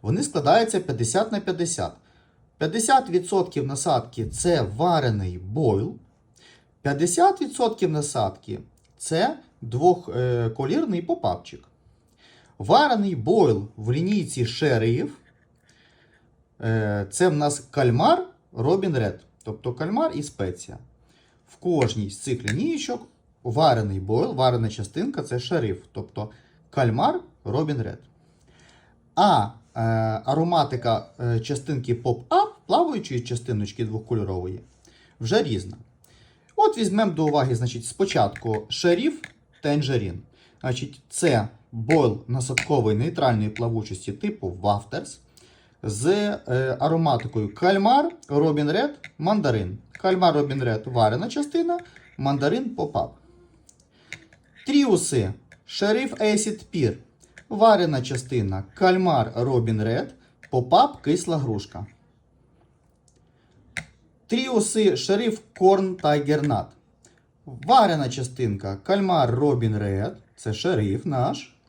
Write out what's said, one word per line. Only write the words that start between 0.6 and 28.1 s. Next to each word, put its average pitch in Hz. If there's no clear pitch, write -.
п'ятдесят 143
на 196
п'ятдесят. 165
П'ятдесят 226
відсотків 180
насадки 131
це 170
варений 107
бойл, 107
п'ятдесят 180
відсотків 226
насадки 131
це 220
двох-, 143
е, 120
колірний 175
попапчик. -
Варений 208
бойл 120
в 113
лінійці 160
шериф, 123
е, 104
це 180
в 160
нас 147
кальмар 151
Робін 160
Ред, 101
тобто 123
кальмар 220
і -
спеція. -
В -
кожній 117
з -
цих 127
лінійочок 240
варений 110
бойл, 110
варена 123
частинка 160
це 123
шериф, 123
тобто -
кальмар 143
Робін 131
Ред. 95